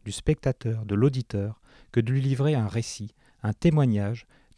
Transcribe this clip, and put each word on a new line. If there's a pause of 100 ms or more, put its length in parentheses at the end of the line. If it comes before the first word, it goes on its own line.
du
spectateur,
de
l'auditeur, (300)
que
de
lui
livrer
un
récit, (280)
un
témoignage (320)